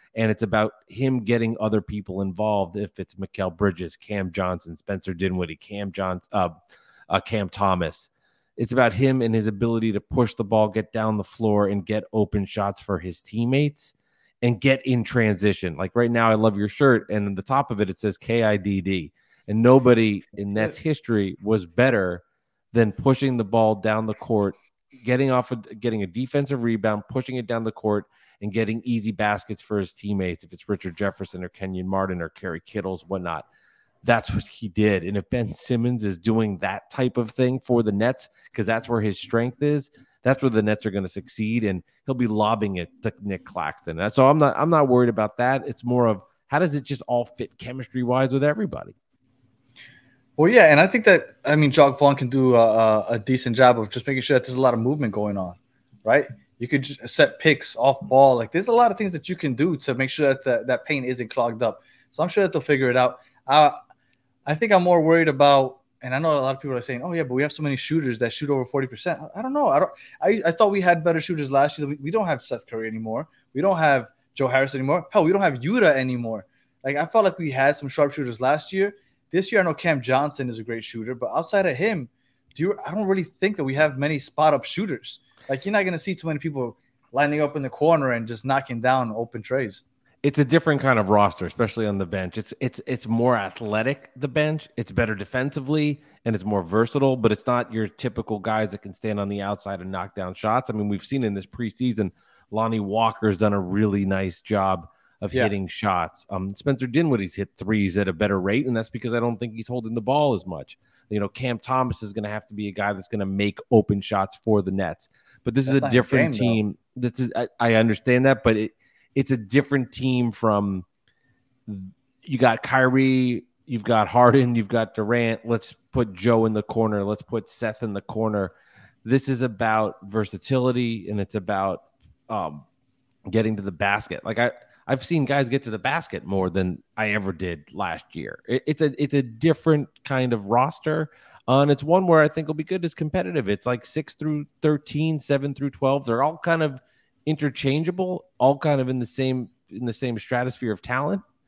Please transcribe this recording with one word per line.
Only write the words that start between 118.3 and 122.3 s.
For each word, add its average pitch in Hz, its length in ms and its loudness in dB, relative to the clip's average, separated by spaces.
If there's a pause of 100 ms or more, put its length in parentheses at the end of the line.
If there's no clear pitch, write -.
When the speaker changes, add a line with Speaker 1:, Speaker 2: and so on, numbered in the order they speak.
Speaker 1:
but 113 120 4
it, 107 160 -2 (420)
it's 135 160 0
a 131 60 4
different 123 560 0
team 127 400 0
from, 101 520 0 (1400)
you 135 160 -6